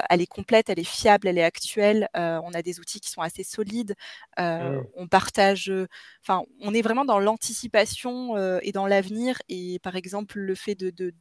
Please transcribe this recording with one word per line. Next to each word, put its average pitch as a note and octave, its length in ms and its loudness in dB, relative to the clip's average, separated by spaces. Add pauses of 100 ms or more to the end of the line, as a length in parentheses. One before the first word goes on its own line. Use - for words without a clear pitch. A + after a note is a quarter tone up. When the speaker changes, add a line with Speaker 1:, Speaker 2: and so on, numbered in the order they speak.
Speaker 1:
elle F3 120 6
est F3+ 60 -2
complète, A3 420 2
elle F3+ 100 -2
est E3 40 -2
fiable, G3+ 440 4
elle F3+ 100 2
est E3+ 60 4
actuelle, G#3 760 2
heu, E3 260 -2
on F3 100 -12
a E3+ 80 -4
des E3+ 180 -6
outils E3+ 200 -12
qui - 100 -10
sont - 120 -8
assez E3+ 220 -6
solides, G#3 520 -4 (440)
heu, E3+ 200 0
Speaker 2:
Mmh. C#3 240 -4 (120)
Speaker 1:
on F3+ 120 -12
partage, F#3+ 640 4
heu, F#3+ 180 -2 (340)
enfin, F#3+ 220 0 (180)
on G3+ 120 -4
est A3+ 80 4
vraiment A3+ 240 2
dans A3 140 4
l'anticipation, A3+ 1160 0
heu, F#3 260 0
et G3+ 80 -4
dans G3 160 -2
l'avenir G#3 640 2
et F3+ 300 -6
par F#3 160 -8
exemple, G3+ 440 -8
le F#3+ 160 -2
fait G#3 200 -4
de, F#3 140 -4
de, F3+ 320 -6